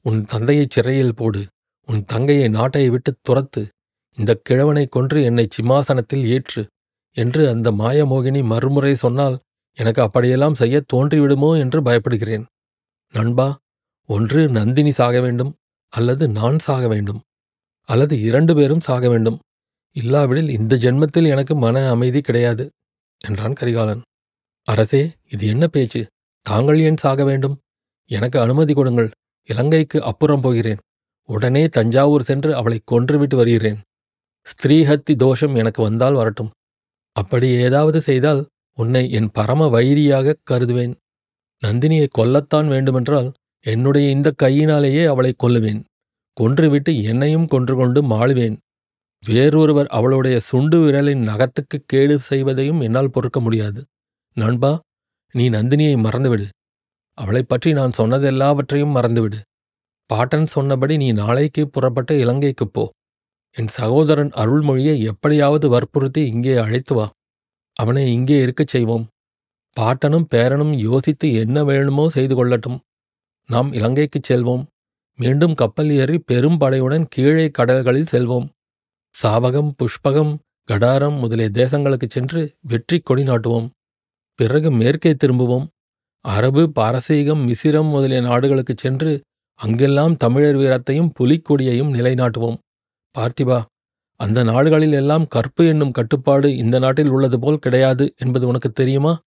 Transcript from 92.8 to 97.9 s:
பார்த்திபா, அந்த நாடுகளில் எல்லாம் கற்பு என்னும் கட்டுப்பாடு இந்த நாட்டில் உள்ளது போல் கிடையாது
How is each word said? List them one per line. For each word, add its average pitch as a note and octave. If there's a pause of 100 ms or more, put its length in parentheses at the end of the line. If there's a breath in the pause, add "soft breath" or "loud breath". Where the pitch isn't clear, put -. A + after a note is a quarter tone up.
பார்த்திபா, B2 (500)
அந்த A2+
நாடுகளில் D3+
எல்லாம் D3
கற்பு C3
என்னும் D3+
கட்டுப்பாடு C#3
இந்த B2
நாட்டில் C3+
உள்ளது C3
போல் D3
கிடையாது C3